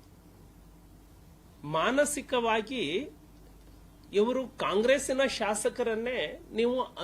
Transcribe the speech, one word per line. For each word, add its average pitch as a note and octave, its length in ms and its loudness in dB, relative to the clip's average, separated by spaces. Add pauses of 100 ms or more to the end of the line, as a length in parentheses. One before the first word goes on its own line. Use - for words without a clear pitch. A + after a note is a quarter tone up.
(1800)
ಮಾನಸಿಕವಾಗಿ A#3 1040 0 (1300)
ಇವರು A#3+ 300 2 (220)
ಕಾಂಗ್ರೆಸ್ಸಿನ C4 560 2 (180)
ಶಾಸಕರನ್ನೇ A3+ 800 -2 (380)
ನೀವು B3 240 2 (220)